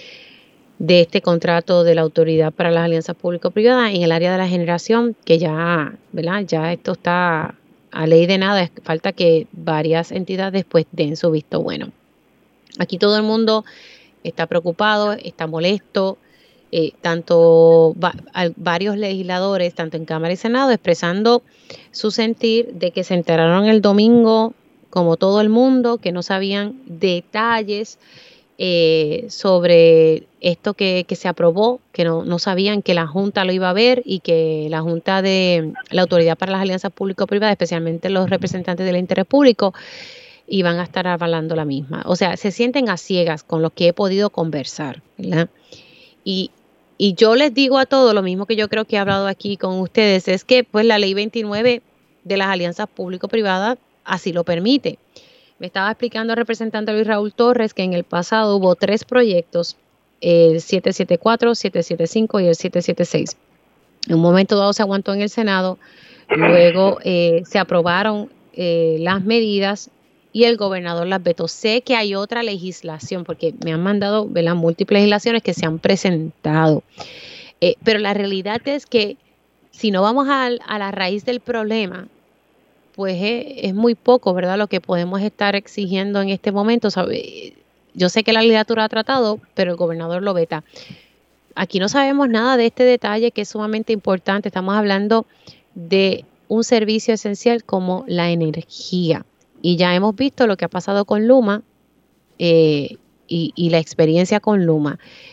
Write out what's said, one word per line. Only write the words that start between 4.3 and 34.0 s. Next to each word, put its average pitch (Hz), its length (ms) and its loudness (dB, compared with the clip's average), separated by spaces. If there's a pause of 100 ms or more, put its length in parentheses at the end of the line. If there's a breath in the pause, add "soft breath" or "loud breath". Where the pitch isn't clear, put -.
de 185 60 0
la 185 100 0
generación, 180 680 0 (100)
que 165 140 4
ya, 160 580 -2 (140)
¿verdad? 175 340 -4
Ya 165 280 -2
esto 185 200 -6
está 175 640 -2 (360)
a 160 160 -4
ley 165 200 6
de 190 100 0
nada, 190 280 2
es, 165 60 -6 (120)
falta 165 300 -4
que 165 380 2
varias 165 600 -2
entidades, 190 540 -4
pues, 160 260 0
den 147 240 -4
su 170 140 0
visto 156 320 -4
bueno. - 280 -10 (880)
Aquí 180 200 -6
todo 208 180 2
el 214 60 0
mundo 220 420 0 (580 loud breath)
está 165 240 -6
preocupado, 208 680 0
está - 320 -10
molesto, 190 720 -2 (520 soft breath)
eh, 160 300 -2
tanto 165 960 6
va-, 170 160 -2 (200)
al-, 175 220 -2
varios 185 420 -4
legisladores, 190 760 -4
tanto 165 220 -8
en 160 80 -10
Cámara 160 300 -4
y - 20 -4
Senado, 254 340 0
expresando 202 720 2 (480 loud breath)
su - 200 -4
sentir 226 640 0
de 175 160 -4
que 185 140 -4
se 190 100 -2
enteraron 170 500 2
el 220 160 6
domingo, 220 720 4 (380)
como 170 260 2
todo 196 240 2
el 214 80 2
mundo, 240 480 2
que 180 160 -6
no 180 100 -6
sabían 196 600 -4
detalles, 208 1120 -4 (600 loud breath)
eh, 160 680 0
sobre 165 960 6 (140)
esto 180 340 -2
que, 185 320 -2
que - 80 -8
se 185 140 -6
aprobó, 185 520 2 (120)
que 175 120 -2
no, 165 200 0
no 175 160 -2
sabían 196 420 0
que 190 100 0
la 165 140 0
Junta 196 380 -2
lo 180 80 -2
iba 185 180 0
a - 20 0
ver 247 320 2